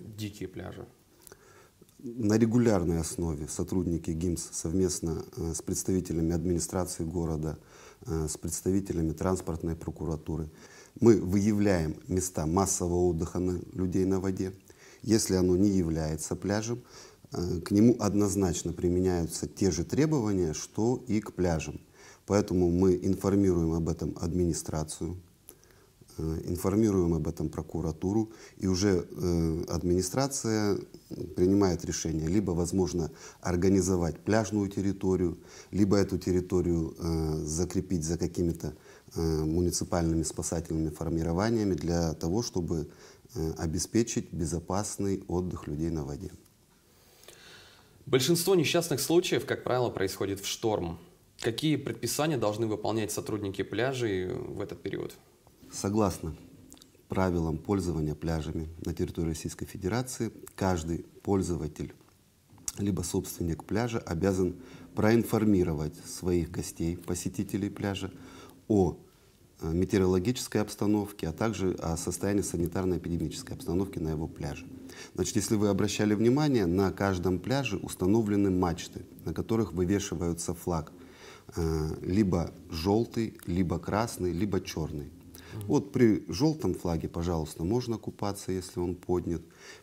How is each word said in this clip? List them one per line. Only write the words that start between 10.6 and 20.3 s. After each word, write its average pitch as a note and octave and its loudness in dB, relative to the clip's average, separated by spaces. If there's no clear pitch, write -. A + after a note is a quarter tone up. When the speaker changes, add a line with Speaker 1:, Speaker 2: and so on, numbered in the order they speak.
Speaker 2:
мы A2+ 10
выявляем F#2+ 2
места F2+ 0
массового F2+ 2
отдыха E2+ -2
на-, F2+ 0
людей F#2 0
на F#2+ 2
воде. F#2+ -2
Если G#2+ 4
оно F2+ 4
не G2+ 6
является D#2+ 0
пляжем, A2 -2
э, F2 -2
к - -8
нему G#2+ 8
однозначно G2 2
применяются F2 0
те F#2+ 2
же E2 -2
требования, G#2+ 2